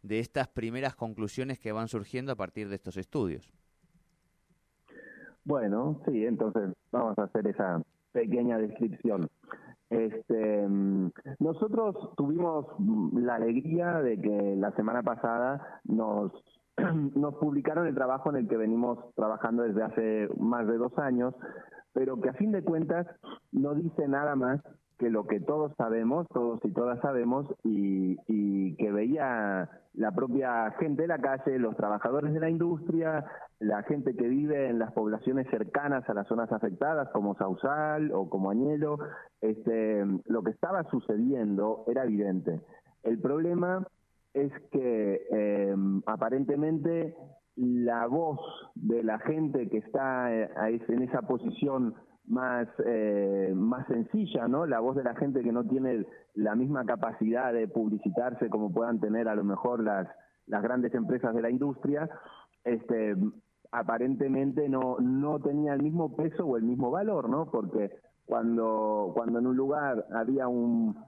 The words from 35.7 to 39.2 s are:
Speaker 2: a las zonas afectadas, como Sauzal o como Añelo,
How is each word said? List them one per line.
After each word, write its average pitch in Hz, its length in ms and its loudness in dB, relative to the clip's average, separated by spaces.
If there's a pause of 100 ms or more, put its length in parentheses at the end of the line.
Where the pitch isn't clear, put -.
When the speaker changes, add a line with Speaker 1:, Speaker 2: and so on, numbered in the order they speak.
Speaker 2:
a 107 60 -2
las 101 140 -2
zonas 113 220 0
afectadas, 131 600 0
como 101 260 0
Sauzal 151 760 0
o 90 180 0
como 95 200 0
Añelo, 147 480 2 (440)